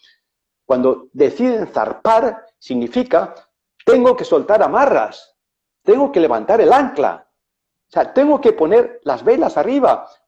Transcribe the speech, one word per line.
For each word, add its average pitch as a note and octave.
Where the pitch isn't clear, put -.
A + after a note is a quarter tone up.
cuando B2+
deciden G#3
zarpar, A3
significa, B3
"Tengo B3
que -
soltar F#3
amarras, D#3+
tengo C4
que F#3+
levantar D3+
el F#3
ancla, D3
o -
sea, D#3+
tengo C#4+
que A3+
poner F#3+
las C3+
velas B3
arriba G3+